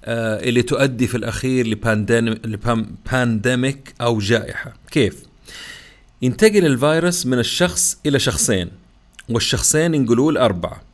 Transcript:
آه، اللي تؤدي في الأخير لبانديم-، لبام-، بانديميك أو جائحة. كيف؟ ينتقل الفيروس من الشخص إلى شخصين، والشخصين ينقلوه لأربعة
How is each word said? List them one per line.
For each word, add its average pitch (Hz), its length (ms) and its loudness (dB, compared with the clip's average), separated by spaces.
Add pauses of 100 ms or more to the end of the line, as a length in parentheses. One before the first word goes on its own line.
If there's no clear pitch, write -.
آه، 113 440 -4
اللي 120 120 4
تؤدي 127 460 0
في 123 100 -4
الأخير 117 500 -2
لبانديم-، 110 760 0
لبام-، 110 680 -4
بانديميك 127 880 -2
أو 120 180 0
جائحة. 110 540 -2 (180)
كيف؟ 113 320 0 (960)
ينتقل 196 440 4
الفيروس 156 600 2
من 127 140 0
الشخص - 640 -2
إلى 139 140 2
شخصين، 92 500 0 (600)
والشخصين 151 640 0
ينقلوه 131 380 4
لأربعة 104 500 -2 (120)